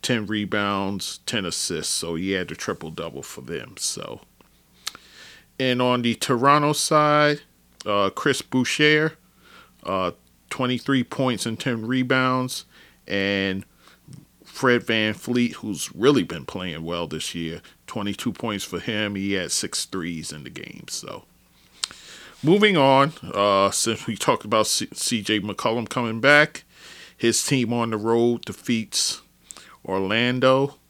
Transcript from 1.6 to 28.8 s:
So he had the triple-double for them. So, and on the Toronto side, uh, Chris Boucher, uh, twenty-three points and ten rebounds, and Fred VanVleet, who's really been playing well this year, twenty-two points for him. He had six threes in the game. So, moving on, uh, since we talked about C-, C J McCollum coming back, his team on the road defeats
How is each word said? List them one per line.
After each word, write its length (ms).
So 200
he 180
had 160
the 80
triple-double 680
for 200
them. 360
So, 440
and 200
on 220
the 120
Toronto 580
side, 720
uh, 240
Chris 320
Boucher, 720
uh, 280
twenty-three 540
points 420
and 140
ten 260
rebounds, 760
and 580
Fred 380
VanVleet, 720
who's 400
really 300
been 220
playing 360
well 240
this 260
year, 280
twenty-two 460
points 320
for 160
him. 340
He 200
had 180
six 320
threes 480
in 100
the 80
game. 380
So, 360
moving 340
on, 360
uh, 380
since 360
we 100
talked 280
about 220
C-, 260
C 300
J 180
McCollum 480
coming 320
back, 440
his 280
team 280
on 180
the 60
road 480
defeats 800